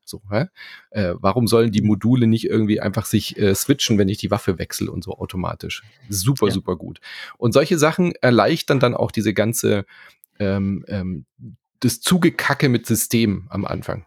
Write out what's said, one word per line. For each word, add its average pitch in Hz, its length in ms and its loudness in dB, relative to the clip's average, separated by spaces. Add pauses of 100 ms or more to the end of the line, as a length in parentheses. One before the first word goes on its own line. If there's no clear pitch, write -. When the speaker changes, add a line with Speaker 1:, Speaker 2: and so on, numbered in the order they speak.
Speaker 1:
so, - 260 -16
hä? 113 160 0 (440)
Äh, 92 300 -2
warum 104 260 2
sollen 113 260 4
die 104 80 2
Speaker 2:
Mhm. 107 80 2
Speaker 1:
Module 113 380 4
nicht 113 200 2
irgendwie 107 340 2
einfach 104 260 -2
sich, - 320 -2
äh, 98 160 4
switchen, - 440 0
wenn 101 100 4
ich 101 100 -2
die 98 140 -4
Waffe 101 260 -2
wechsle - 320 -6
und 92 140 -8
so 87 140 -10
automatisch? 87 640 -8 (260)
Super, 107 400 0
Speaker 2:
Ja. 117 40 0
Speaker 1:
super 92 240 -4
gut. 87 240 -14 (380)
Und 113 140 0
solche 156 260 4
Sachen 160 420 2
erleichtern 123 600 4
dann 123 140 2
auch - 180 -2
diese 107 220 0
ganze, 107 500 0 (540)
ähm, 98 500 -2
ähm, 92 360 -6 (560)
das - 200 0
Zugekacke 156 680 0
mit 120 180 0
System 104 640 0
am 95 140 -4
Anfang, 95 420 -8